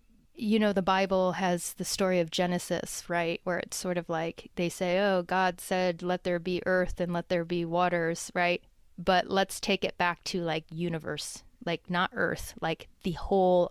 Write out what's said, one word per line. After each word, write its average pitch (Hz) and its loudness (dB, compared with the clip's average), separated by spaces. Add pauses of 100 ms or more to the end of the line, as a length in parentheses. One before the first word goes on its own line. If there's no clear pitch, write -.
(340)
you 220 2
know, 208 4
the 190 2
Bible 190 4
has 180 -2
the 180 -8
story 185 2
of 165 2
Genesis, - -2
right? 170 -2
Where 175 -2
it's - -8
sort 180 -4
of 170 -4
like, 165 -6
they 170 0
say, 180 0
"Oh, 196 2
God 180 0
said, 185 0
'Let 180 -2
there 175 2
be 180 -2
earth 185 2
and 175 -2
let 170 -4
there 170 0
be 170 -2
waters,'" 170 0
right? 175 2 (420)
But 185 4
let's 190 0
take 190 0
it - -4
back 175 -2
to, 180 -4
like, 160 -2
universe, 160 -6 (220)
like, 170 -4
not 180 0
Earth, - -2
like, 165 -4 (140)
the 180 -2
whole 185 4